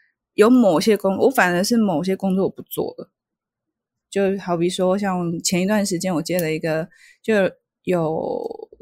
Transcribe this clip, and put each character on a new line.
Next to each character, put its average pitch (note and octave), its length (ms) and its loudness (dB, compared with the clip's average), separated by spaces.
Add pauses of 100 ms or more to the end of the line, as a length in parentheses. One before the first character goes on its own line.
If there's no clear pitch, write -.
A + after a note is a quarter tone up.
(340)
有 G#3+ 160 6
某 G#3+ 300 6
些 G#3+ 160 2
工-， F#3+ 220 -2
我 C4 120 4
反 F#3 240 2
而 F3 80 0
是 A#3+ 140 0
某 F#3 260 2
些 F#3 140 -2
工 F#3+ 180 -2
作 F#3+ 100 0
我 C#3 60 0
不 - 120 -18
做 - 360 -8
了。 - 120 -16 (960)
就 G3 300 -2
好 F3 180 -4
比 F3 140 0
说， F#3 260 0
像 F3+ 440 -2
前 F3+ 200 0
一 F#3 60 0
段 G#3 180 0
时 F#3 140 -4
间 F#3 160 -2
我 D3+ 80 -2
接 E3+ 160 -4
了 D#3 140 -2
一 D#3 60 -4
个， D#3+ 300 -4 (320)
就 A3 140 -2 (480)
有， - 880 -4 (140)